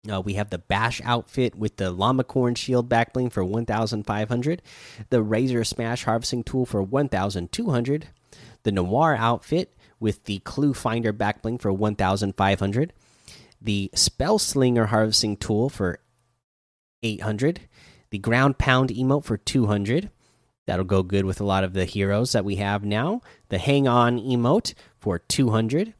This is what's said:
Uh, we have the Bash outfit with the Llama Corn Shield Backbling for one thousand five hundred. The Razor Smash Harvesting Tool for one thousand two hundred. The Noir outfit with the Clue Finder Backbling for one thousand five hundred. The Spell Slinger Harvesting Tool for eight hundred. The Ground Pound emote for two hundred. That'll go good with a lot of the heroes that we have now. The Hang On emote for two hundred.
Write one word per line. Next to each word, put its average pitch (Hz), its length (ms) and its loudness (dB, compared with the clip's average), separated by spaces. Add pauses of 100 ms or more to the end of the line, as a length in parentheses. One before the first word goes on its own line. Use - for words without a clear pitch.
(100)
Uh, 95 120 -4
we 98 120 -4
have 101 140 -4
the 90 100 -6
Bash 110 460 -2
outfit 120 500 -2
with 104 220 -4
the 92 140 -2
Llama 117 340 2
Corn 123 300 0
Shield 123 340 -2
Backbling 120 420 0
for 95 140 -2
one 110 220 -2
thousand 110 380 -2
five 107 240 -4
hundred. 123 340 -2 (480)
The 120 120 4
Razor 117 420 0
Smash 117 400 -4
Harvesting 117 400 -2
Tool 131 200 -2
for 104 180 -2
one 131 280 -2
thousand 95 420 -4
two 233 160 -4
hundred. 139 380 -2 (560)
The 107 100 0
Noir 110 440 2
outfit 120 600 -2 (220)
with 107 260 -2
the 101 140 -4
Clue 143 340 0
Finder 113 400 -2
Backbling 110 480 -4
for 101 120 0
one 104 240 0
thousand 98 400 0
five 98 240 2
hundred. 107 340 -2 (680)
The 101 340 -2
Spell 196 440 0
Slinger 123 480 2
Harvesting 110 500 2
Tool 113 320 0
for 95 300 -2 (1040)
eight 110 180 -4
hundred. 107 400 -2 (480)
The 104 100 -8
Ground 123 400 2
Pound 131 300 4
emote 131 360 0
for 110 120 -2
two 120 300 0
hundred. 107 440 0 (560)
That'll 92 180 -2
go 95 200 2
good 95 220 0
with 95 140 -4
a 104 40 -2
lot 95 180 2
of 92 120 -4
the 95 100 0
heroes 101 480 0
that 104 120 0
we 101 120 -2
have 101 280 -2
now. 127 360 -2 (300)
The - 80 -2
Hang 139 280 2
On 120 320 4
emote 123 540 0 (260)
for 90 200 -2
two 127 320 0
hundred. 117 500 0